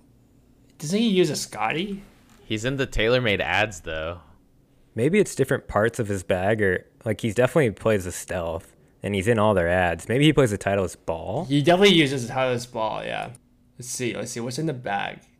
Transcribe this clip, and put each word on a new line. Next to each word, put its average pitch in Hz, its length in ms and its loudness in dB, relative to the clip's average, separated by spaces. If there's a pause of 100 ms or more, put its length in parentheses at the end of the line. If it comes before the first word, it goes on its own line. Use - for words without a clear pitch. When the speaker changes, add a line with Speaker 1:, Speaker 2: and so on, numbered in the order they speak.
(800)
Speaker 1:
doesn't 165 180 -2
he 233 120 2
use 180 200 4
a 131 60 -4
Scotty? 156 640 -4 (440)
Speaker 2:
He's 110 200 -4
in 135 120 -2
the 131 100 0
TaylorMade 110 540 2
ads, 92 400 0
though. 80 400 -8 (760)
Speaker 3:
Maybe 156 240 2
it's - 160 0
different 131 320 -2
parts 110 320 -2
of 107 80 -4
his 98 160 -4
bag, 98 380 0
or, 92 260 0 (160)
like, 110 180 -4
he's 107 140 -2
definitely 127 360 2
plays 101 340 0
the 87 60 -6
Stealth, 85 640 -8 (280)
and 98 100 -4
he's 95 140 0
in 117 100 4
all 107 160 4
their 85 160 2
ads. 87 400 2
Maybe 135 160 2
he 156 80 6
plays 131 160 4
the 98 80 -2
Titleist 98 480 -2
ball? 92 400 -4
Speaker 1:
He 143 160 2
definitely 185 320 6
uses 139 340 2
the 123 60 -8
Titleist 127 380 -2
ball, 110 320 -4
yeah. 53 260 -6 (480)
Let's - 120 -14
see, 113 260 -4
let's 113 160 -8
see, 117 80 -8
what's 117 180 -6
in 160 80 -4
the 156 80 -2
bag? 101 460 -6 (200)